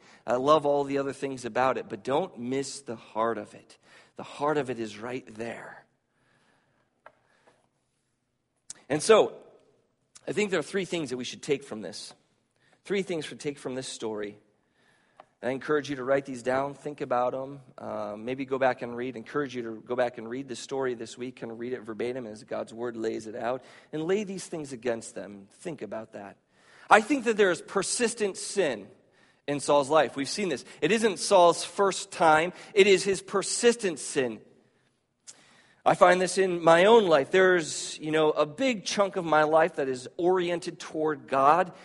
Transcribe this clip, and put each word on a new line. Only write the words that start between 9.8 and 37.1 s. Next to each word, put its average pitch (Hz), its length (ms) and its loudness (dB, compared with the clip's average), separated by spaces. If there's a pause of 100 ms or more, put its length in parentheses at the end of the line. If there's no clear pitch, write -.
I 147 60 -6
think 202 180 -2
there 180 80 0
are 143 40 -2
three 190 220 -4
things 165 240 -4
that 123 80 -6
we 123 60 -8
should 110 180 -12
take 139 220 -2
from 110 180 -12
this. - 320 -14 (680)
Three 196 180 -2
things 170 260 -6
to 131 80 -14
take 143 220 -8
from 135 160 -10
this 127 140 -8
story. 104 500 -8 (1080)
I 120 60 -4
encourage 135 400 -2
you 143 80 -6
to 127 60 -8
write 139 220 0
these 127 160 -10
down, 135 320 -2
think 147 280 -12
about 123 340 0
'em, 135 260 -10 (160)
uh, 107 400 -8
maybe 131 280 -6
go 131 120 -4
back 127 240 0
and 120 140 -8
read. 123 200 -8
Encourage 127 400 -6
you 123 60 -6
to 113 240 -10
go 123 100 -6
back 123 220 -2
and 113 120 -12
read 135 180 -8
the 123 80 -12
story 135 400 -6
this 113 220 -12
week 127 240 -12
and 113 180 -12
read 123 140 -8
it 113 80 -8
verbatim 117 440 -6
as 107 180 -14
God's 110 300 -8
word 117 240 -8
lays 113 300 -6
it 107 80 -12
out, 120 280 -4 (280)
and 156 120 -6
lay 196 200 0
these 190 240 -10
things 147 260 -10
against 113 400 -6
them. 98 340 -14 (120)
Think 160 220 -12
about 110 320 -12
that. 101 240 -16 (520)
I 202 120 8
think 247 240 -2
that 226 120 2
there 196 140 6
is 165 100 -2
persistent 196 760 -2
sin 139 500 -4 (600)
in 143 120 -2
Saul's 143 300 2
life. 147 260 4
We've 135 140 -6
seen 202 200 -4
this. 131 160 -6 (160)
It 160 100 2
isn't 214 280 0
Saul's 175 440 6
first - 480 -2
time. 165 420 4 (200)
It 196 140 6
is 185 160 6
his 196 180 -2
persistent 202 800 0
sin 120 400 -4 (1500)
I 139 60 6
find 180 260 8
this 185 200 0
in 175 240 0
my 165 220 8
own 220 200 10
life. 147 240 4